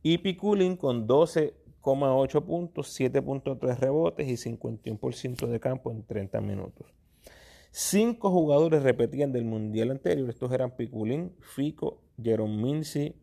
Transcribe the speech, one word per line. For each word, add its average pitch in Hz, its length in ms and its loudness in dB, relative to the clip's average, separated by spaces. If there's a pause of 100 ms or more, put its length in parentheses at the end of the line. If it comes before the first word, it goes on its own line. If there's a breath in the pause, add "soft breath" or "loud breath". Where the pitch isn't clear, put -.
y 165 180 4
Piculín 190 560 2
con 120 320 0
doce 151 480 4 (240)
coma 135 360 2
ocho 135 300 2
puntos, 165 440 -6
siete 131 320 0
punto 135 360 -4
tres 123 220 -2
rebotes 147 480 2
y 123 100 -2
cincuenta 117 520 -8
y - 20 -4
un 107 60 -6
por 123 160 -4
ciento 123 340 -8
de 117 140 -2
campo 131 300 -4
en 110 120 -10
treinta 104 380 -6
minutos. 98 520 -8 (800 loud breath)
Cinco 214 600 2
jugadores 156 520 4
repetían 127 480 2
del 120 140 -2
mundial 110 460 -2
anterior. 135 380 -2
Estos 123 220 -6
eran 127 240 -2
Piculín, 123 640 -4
Fico, - 600 -6 (200)
Jerome 107 400 0
Mincy 147 600 -4